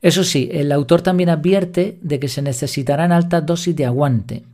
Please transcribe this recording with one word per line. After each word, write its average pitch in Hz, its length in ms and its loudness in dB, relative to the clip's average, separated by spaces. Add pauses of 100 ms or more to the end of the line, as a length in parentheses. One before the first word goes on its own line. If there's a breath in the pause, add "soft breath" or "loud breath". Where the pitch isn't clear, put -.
Eso 180 240 2
sí, 127 260 -2
el 143 220 -2
autor 147 300 2
también 180 260 2
advierte 180 720 0
de 147 200 -4
que 139 80 -4
se 143 120 -6
necesitarán 143 720 0
altas 170 320 2
dosis 170 320 -2
de 147 80 0
aguante. 123 680 -2